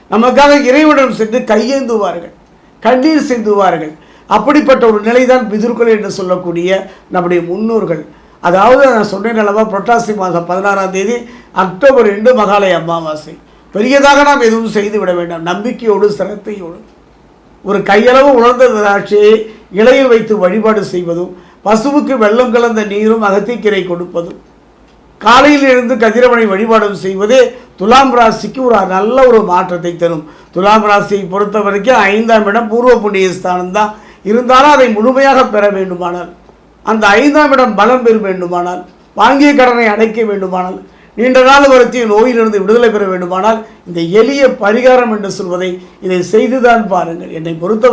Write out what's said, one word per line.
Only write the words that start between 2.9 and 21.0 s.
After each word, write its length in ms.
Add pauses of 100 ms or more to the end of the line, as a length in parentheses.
சிந்துவார்கள். 600 (440)
அப்படிப்பட்ட 540
ஒரு 80 (100)
நிலைதான் 420
பிதுர்கள் 440
என்று 240
சொல்லக்கூடிய 520 (440)
நம்முடைய 260 (100)
முன்னோர்கள். 520 (460)
அதாவது 340 (100)
நான் 200
சொன்னேன் 300
அல்லவா, 280
புரட்டாசி 500
மாதம் 300
பதினாறாம் 460
தேதி, 200 (460)
அக்டோபர் 500
ரெண்டு 260
மகாலய 420
அமாவாசை. 540 (400)
பெரியதாக 540
நாம் 200
எதுவும் 280
செய்து 240
விட 180
வேண்டாம், 320
நம்பிக்கையோடு 560 (120)
சிரத்தையோடு 600 (920)
ஒரு 80 (120)
கையளவு 480
உலர்ந்த 380
திராட்சையை 580 (460)
இலையில் 320
வைத்து 220 (100)
வழிபாடு 480
செய்வதும், 400 (340)